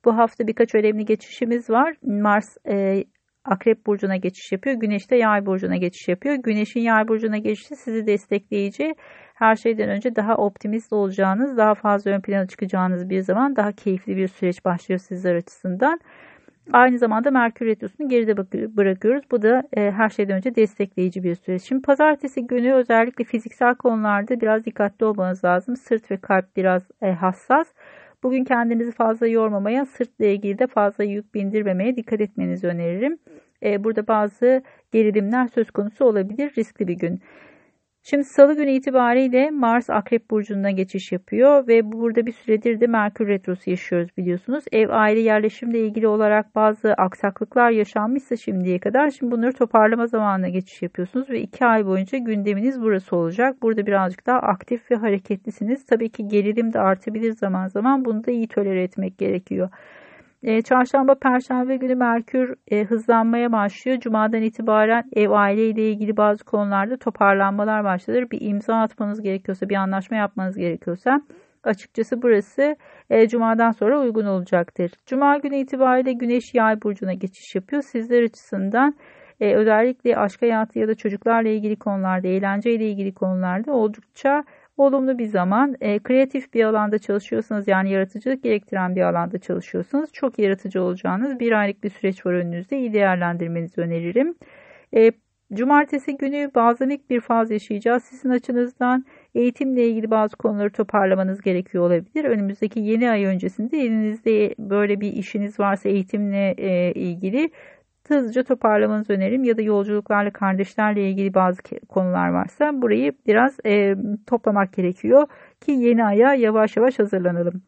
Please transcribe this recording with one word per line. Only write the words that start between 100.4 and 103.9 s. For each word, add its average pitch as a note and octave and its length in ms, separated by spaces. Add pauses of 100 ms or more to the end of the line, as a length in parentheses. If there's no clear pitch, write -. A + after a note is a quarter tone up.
toparlamanız F#3+ 720
gerekiyor F3+ 440
olabilir. F3 400
Önümüzdeki G#3 560
yeni A3+ 300
ay G3+ 140
öncesinde G3 540
elinizde A3 800